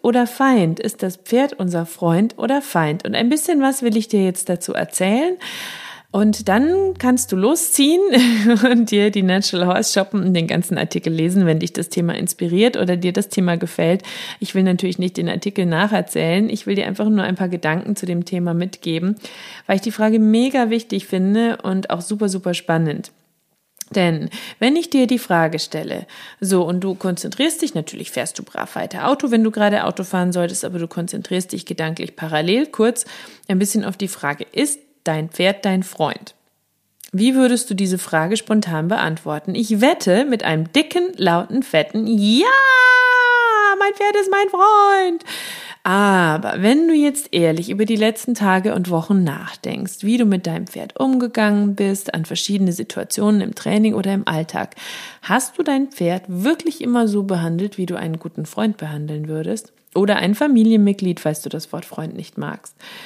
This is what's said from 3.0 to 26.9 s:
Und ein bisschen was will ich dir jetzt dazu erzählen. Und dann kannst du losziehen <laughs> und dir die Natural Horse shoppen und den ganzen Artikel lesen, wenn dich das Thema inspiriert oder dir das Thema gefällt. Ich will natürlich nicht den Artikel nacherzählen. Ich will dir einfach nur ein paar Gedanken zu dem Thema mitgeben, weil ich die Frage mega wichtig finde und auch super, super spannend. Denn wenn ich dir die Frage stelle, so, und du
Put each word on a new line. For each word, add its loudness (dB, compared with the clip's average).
Und -4
ein 2
bisschen 2
was 0
will 2
ich 0
dir 4
jetzt -2
dazu -2
erzählen. 0
Und 2
dann 2
kannst 2
du 0
losziehen 2
<laughs> 4
und 2
dir 4
die 0
Natural 0
Horse 0
shoppen -2
und 2
den 0
ganzen -2
Artikel -4
lesen, 2
wenn 2
dich -6
das -6
Thema -2
inspiriert 0
oder 0
dir -2
das -2
Thema 0
gefällt. 0
Ich -6
will 4
natürlich 0
nicht -4
den -2
Artikel -2
nacherzählen. 0
Ich -6
will 0
dir -2
einfach -2
nur 2
ein -2
paar -2
Gedanken -2
zu -8
dem -2
Thema -2
mitgeben, -4
weil 2
ich -2
die -4
Frage 2
mega 2
wichtig -4
finde 0
und -4
auch -4
super, -2
super -4
spannend. -2
Denn 0
wenn 2
ich -2
dir 4
die 2
Frage 0
stelle, -8
so, 2
und -2
du -4